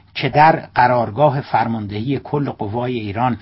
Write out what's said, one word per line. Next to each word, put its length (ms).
که 140
در 280
قرارگاه 680
فرماندهی 840
کل 260
قوای 480
ایران 440